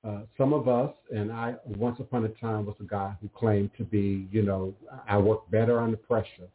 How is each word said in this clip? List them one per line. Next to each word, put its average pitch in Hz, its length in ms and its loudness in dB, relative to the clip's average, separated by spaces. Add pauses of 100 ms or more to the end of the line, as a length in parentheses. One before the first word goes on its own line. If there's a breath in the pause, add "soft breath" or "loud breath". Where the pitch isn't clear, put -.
Uh, 104 160 -8 (180)
some 139 160 4
of 127 140 0
us, 127 260 2 (220)
and 107 160 -2
I, 117 240 -6 (100)
once 117 340 -4
upon 117 260 -2
a 110 40 -2
time, 110 380 -4
was 104 120 -8
a 107 40 -12
guy 101 360 -6
who 104 100 -12
claimed 101 480 2
to 110 60 -6
be, 98 480 0
you 107 120 2
know, 95 280 0 (380)
"I 101 80 6
work 101 320 4
better 113 300 4
under 113 180 0
pressure." 104 580 -4